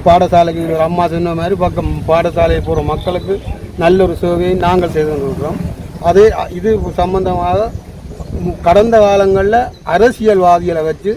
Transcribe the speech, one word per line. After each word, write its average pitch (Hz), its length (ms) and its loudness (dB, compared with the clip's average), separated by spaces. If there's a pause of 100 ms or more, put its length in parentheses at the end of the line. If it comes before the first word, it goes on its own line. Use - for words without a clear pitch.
பாடசாலைக்கு 170 600 4
ஒரு 160 220 0
அம்மா 175 240 0
சொன்ன 165 260 -2
மாதிரி 175 240 -2
பக்கம் 170 280 -2 (200)
பாடசாலையை 165 560 2
போற 156 240 -2
மக்களுக்கு 175 440 -4 (480)
நல்ல 175 240 4
ஒரு 170 160 -4
சேவையை 175 300 0 (140)
நாங்கள் 175 280 2
செய்து 151 160 0
கொண்டிருக்கிறோம். 139 480 -6 (520)
அதே 190 140 6 (340)
இது 190 120 -2 (300)
சம்பந்தமாக 185 680 -2 (1000)
கடந்த 214 380 4
காலங்கள்ல 196 520 2 (380)
அரசியல்வாதிகளை 180 960 2
வச்சு 160 280 -4